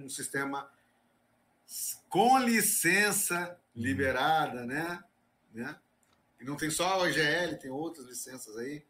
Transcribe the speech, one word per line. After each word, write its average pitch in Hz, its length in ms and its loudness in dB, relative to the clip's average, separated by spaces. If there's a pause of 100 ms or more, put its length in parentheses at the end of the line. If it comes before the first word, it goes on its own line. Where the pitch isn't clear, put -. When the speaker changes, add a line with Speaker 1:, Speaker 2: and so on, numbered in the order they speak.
Speaker 1:
um 131 40 -12
sistema 139 600 -6 (1000)
s-, - 300 -8 (120)
com 240 300 6
licença 202 1200 2 (160)
Speaker 2:
Uhum. 113 80 -6
Speaker 1:
liberada, 131 840 2
né? 165 380 -6 (500)
Né? 131 220 -8 (640)
E - 60 -20
não 143 100 -6
tem 156 160 -2
só 170 160 2
a 190 120 2
O 175 120 2
G 147 100 2
L, 160 360 2
tem 135 120 -10
outras 143 380 -8
licenças 123 500 -12
aí. 143 320 -8